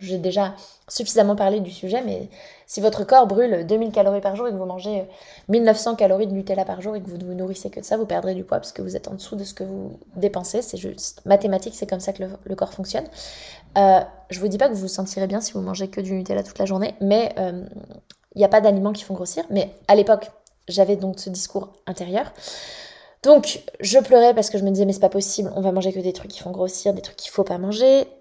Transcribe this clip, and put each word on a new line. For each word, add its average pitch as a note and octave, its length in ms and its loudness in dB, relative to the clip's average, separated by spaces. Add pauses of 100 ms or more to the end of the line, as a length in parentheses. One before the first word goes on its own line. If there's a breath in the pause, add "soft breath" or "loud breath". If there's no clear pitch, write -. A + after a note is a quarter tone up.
j'ai F#3 180 -6
déjà F#3+ 360 -2 (320 loud breath)
suffisamment G#3 480 2
parlé G3+ 240 0
du F#3 140 -8
sujet, F#3+ 280 -6
mais G3+ 280 -8 (400 loud breath)
si - 120 -10
votre G#3+ 220 0
corps B3 240 8
brûle G3 400 2
deux G#3 100 2
mille A3+ 140 -2
calories G3+ 300 2
par G3 160 -2
jour A#3+ 100 -4
et A3+ 60 -4
que G3 40 -6
vous F#3 100 -6
mangez, F#3 340 -6
euh, F#3 40 -6 (440 loud breath)
mille A#3 160 2
neuf G#3+ 120 6
cents A3+ 200 -2
calories G3 320 2
de G3 40 -8
Nutella F#3+ 320 -2
par F#3 160 -8
jour G#3 140 -8
et G3+ 80 -8
que F#3 60 -16
vous F3 80 -14
ne F3+ 80 -12
vous F3+ 100 -10
nourrissez F#3 360 -8
que - 100 -14
de - 40 -12
ça, - 120 -2
vous A3 100 -4
perdrez F3+ 280 -4
du F#3 100 -8
poids - 140 -4
parce - 120 -10
que - 120 -12
vous F#3 120 -8
êtes - 140 -10
en F#3+ 60 -10
dessous - 200 -14
de G3+ 80 -8
ce G3 100 -14
que F#3+ 120 -12
vous F#3+ 340 -12 (160)
dépensez, F#3+ 480 -4
c'est - 140 -10
juste - 480 -12
mathématique, G3 500 0
c'est G#3 140 -8
comme F#3 100 -4
ça F#3+ 140 -6
que F#3+ 100 -14
le, F#3 60 -8 (160)
le F#3+ 100 -10
corps - 180 -4
fonctionne. - 340 -8 (720 loud breath)
Euh, G3 220 8 (320)
je F3+ 80 -10
vous F#3+ 80 -2
dis G3+ 120 -2
pas C#4 100 4
que A3+ 60 -4
vous F#3+ 80 -6
vous F#3 60 -6
sentirez F#3+ 380 -6
bien G3 140 -4
si - 140 -8
vous G3 60 -6
mangez F#3+ 280 -6
que F#3+ 120 -8
du F#3+ 120 -6
Nutella F#3+ 320 -6
toute - 160 -10
la G3 60 -2
journée, G3 340 -4
mais, G#3 380 2
euh, F3+ 260 -6 (720)
il - 20 -2
n'y G3+ 60 4
a G3 40 6
pas G#3+ 120 4
d'aliments G3+ 320 4
qui G#3 100 -10
font F#3+ 120 -10
grossir, F3+ 360 -6
mais G3 240 -2 (140)
à G3+ 80 8
l'époque, G3+ 340 2 (380)
j'avais F#3+ 260 2
donc F#3+ 240 -4
ce - 120 -12
discours F#3+ 420 -8 (160)
intérieur. F3+ 440 -6 (880 loud breath)
Donc, C#4+ 400 8 (180)
je G3 180 4
pleurais A#3+ 360 8
parce G#3+ 160 0
que G3+ 80 -2
je G3 60 0
me G3 60 2
disais, « G3 160 2
Mais G3 60 2
c'est G3 80 -8
pas F#3+ 80 6
possible, G3 480 -4
on F#3+ 60 -2
va F#3+ 100 0
manger F#3+ 220 -2
que F#3+ 40 -8
des F3+ 140 -4
trucs - 180 -16
qui - 100 -18
font F3+ 100 -12
grossir, F#3 420 -2
des F#3 80 -10
trucs - 160 -16
qu'il - 140 -14
faut G3+ 120 0
pas F3+ 140 -4
manger. » A3 500 4 (140)